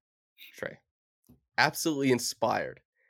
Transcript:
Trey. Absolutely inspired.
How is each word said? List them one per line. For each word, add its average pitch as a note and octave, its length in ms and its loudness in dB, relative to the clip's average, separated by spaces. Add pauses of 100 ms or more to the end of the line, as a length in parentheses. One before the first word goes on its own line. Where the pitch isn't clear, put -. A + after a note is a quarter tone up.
(560)
Trey. - 240 -12 (800)
Absolutely C#3 540 2
inspired. G#2+ 680 -2 (280)